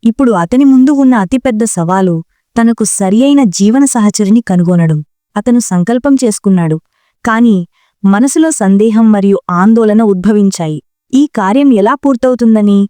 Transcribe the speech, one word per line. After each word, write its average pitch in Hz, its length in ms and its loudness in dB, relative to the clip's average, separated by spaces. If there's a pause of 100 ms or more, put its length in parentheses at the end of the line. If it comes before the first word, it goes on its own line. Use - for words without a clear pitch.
ఇప్పుడు 233 280 0
అతని 196 320 0
ముందు 262 260 4
ఉన్న 269 240 2
అతిపెద్ద 226 500 -2
సవాలు 180 600 -2 (360)
తనకు 226 240 0
సరియైన 247 600 0
జీవన 214 400 0
సహచరిని 214 560 0
కనుగొనడం. 170 640 0 (320)
అతను 240 220 0
సంకల్పం 233 560 -2
చేసుకున్నాడు, 190 680 -2 (440)
కాని 220 420 0 (380)
మనసులో 262 460 0
సందేహం 214 640 2
మరియు 196 280 0 (100)
ఆందోళన 214 520 2
ఉద్భవించాయి. 196 800 -2 (320)
ఈ 285 120 2
కార్యం 254 460 0
ఎలా 214 220 0
పూర్తవుతుందని? 226 960 0